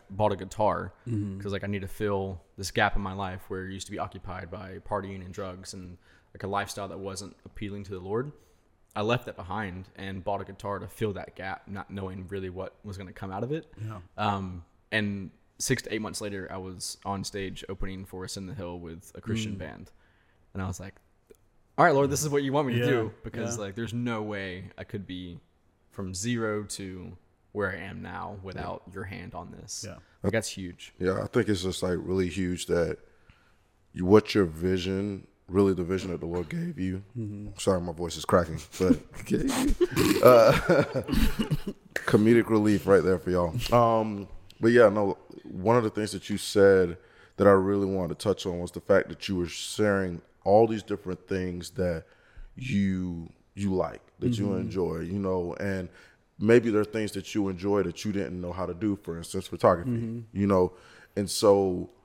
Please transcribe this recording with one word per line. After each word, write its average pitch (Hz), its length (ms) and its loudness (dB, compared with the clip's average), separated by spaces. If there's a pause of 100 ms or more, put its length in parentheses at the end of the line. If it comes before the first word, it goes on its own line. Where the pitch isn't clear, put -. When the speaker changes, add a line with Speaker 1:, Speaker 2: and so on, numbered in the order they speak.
Speaker 1:
bought 101 220 2
a 98 40 0
guitar 92 580 -2 (140)
Speaker 2:
Mm-hmm. 101 320 -4
Speaker 1:
'cause, 101 120 -8
like, 98 120 -6
I 98 40 -6
need 101 140 -4
to 95 60 -10
fill 98 540 -4 (160)
this 95 140 -8
gap 104 240 2
in 104 60 2
my 95 120 -6
life 92 360 -8
where 92 180 -8
it 95 60 -10
used 95 140 -12
to - 40 -14
be 98 80 -8
occupied 92 500 -10
by 95 300 -14
partying 98 440 -8
and 92 100 -14
drugs 95 400 -10
and, 90 240 -16 (360)
like, 101 100 -14
a 101 40 -6
lifestyle 101 400 -4
that 87 120 -10
wasn't 95 360 -10 (100)
appealing 101 380 -10
to 95 80 -12
the 92 80 -8
Lord. 110 320 -4 (640)
I 107 60 -4
left 120 260 0
that 107 80 -12
behind 92 600 -8
and 95 280 -10
bought 98 180 -2
a 95 40 -8
guitar 98 340 -8
to 95 80 -12
fill 107 260 -4
that - 220 -12
gap, 95 320 -10
not 98 240 -12
knowing 95 360 -10
really 95 220 -8
what 92 340 -10
was 95 140 -12
gonna 95 160 -14
come 95 180 -10
out 101 120 -6
of 123 80 -6
it. 160 200 -8 (120)
Speaker 2:
Yeah. 110 160 -10 (180)
Speaker 1:
Um, 95 480 -4 (260)
and 101 400 -4 (280)
six - 240 -2
to - 100 -8
eight 110 80 -4
months 104 200 -8
later, 101 300 -8
I 95 60 -10
was 92 480 -12
on 98 180 -4
stage 95 460 -8
opening 95 360 -6
for 92 180 -12
Ascend 92 260 -10
the - 60 -10
Hill 87 240 -8
with 85 360 -16
a 87 60 -14
Christian 110 340 -4
Speaker 2:
Mm. 95 40 -12
Speaker 1:
band. 76 320 -14 (640)
And 98 100 -8
I 92 40 -4
was 92 120 -8
like, 95 160 -14 (840)
"All 151 80 8
right, 165 80 6
Lord, 139 160 4
this 143 140 -2
is 156 60 -2
what 143 140 0
you 135 100 -2
want 147 140 2
me 120 80 -2
to 120 40 2
Speaker 2:
Yeah, 120 60 2
Speaker 1:
do," 113 260 2 (120)
because, 117 340 -6
Speaker 2:
yeah. 107 60 -6
Speaker 1:
like, 98 120 -10
there's 117 180 -6
no 120 280 -4
way 98 560 -8
I 82 60 -12
could 101 240 -10
be 90 320 -10 (520)
from 92 220 -10
zero 107 500 -2
to 92 520 -12 (360)
where 98 200 -2
I 90 60 -8
am 92 240 -12
now 90 420 -10
without 92 440 -10
Speaker 3:
Yeah. 90 80 -20
Speaker 1:
your 92 80 -8
hand 92 320 -12
on 85 160 -12
this. - 360 -14
Speaker 2:
Yeah. 92 100 -14 (260)
Speaker 1:
Like, 101 100 0
that's 113 160 -2
huge. - 500 -12
Speaker 3:
Yeah, 92 220 0
I 101 60 -4
think 107 220 2
it's 95 140 2
just, 92 200 -4
like, 90 180 0
really 92 280 0
huge 90 380 -2
that 85 300 2 (960)
you, 90 120 -2
what 104 280 8
your 101 120 6
vision, 92 800 -2 (200)
really 98 260 6
the 87 100 0
vision 92 280 -2
that 82 80 -6
the 85 60 -6
Lord 85 240 -4
gave 170 300 -6
you. 95 240 -2 (140)
Speaker 2:
Mm-hmm. 104 320 -8 (100)
Speaker 3:
Sorry, 95 200 2
my 87 120 -4
voice 80 260 -6
is 80 80 -8
cracking, 82 340 2 (200)
but 85 180 4 (160)
<laughs> - 120 -12
gave - 180 0
you, 269 800 2
uh, 120 300 10
<laughs> - 1400 0
comedic 110 560 4
relief 104 380 4
right 95 160 8
there 90 160 4
for 92 120 -6
y'all. 87 420 0
Um, 110 540 4 (320)
but 113 120 4
yeah, 120 180 10
no, 101 280 0 (260)
one 107 340 2
of 120 60 4
the 107 60 0
things 104 220 -4
that 95 180 -10
you 101 80 -2
said 95 600 6 (400)
that 98 100 8
I 101 40 10
really 98 340 4
wanted 92 340 -2
to - 40 -10
touch 98 220 0
on 87 140 -4
was 87 120 -6
the - 100 -10
fact - 280 4
that - 180 -10
you 98 80 -2
were 87 120 0
sharing 95 720 0 (220)
all 107 240 8
these 110 160 -2
different 92 440 -6
things 90 440 -4
that 87 340 -2 (500)
you, 92 720 -2 (260)
you 98 180 -2
like, 82 280 -2 (180)
that 120 180 0
you 101 100 -2
Speaker 2:
Mm-hmm. 92 140 0
Speaker 3:
enjoy, 82 380 -2
you 87 200 -4
know, 92 400 -2
and 95 300 -4 (500)
maybe 113 300 6
there 107 120 4
are 104 40 2
things 107 280 -4
that 98 200 -8
you 101 160 0
enjoy 98 340 2
that 87 220 -4
you 107 60 -2
didn't 90 280 -4
know 87 120 -6
how 90 140 -6
to 87 80 -6
do, 101 220 0
for 85 220 -10
instance, 87 300 -8
photography, 92 440 4
Speaker 2:
Mm-hmm. 117 280 -4 (200)
Speaker 3:
you 101 80 4
know? 92 260 6 (420)
And 101 140 -2
so 95 600 4 (160)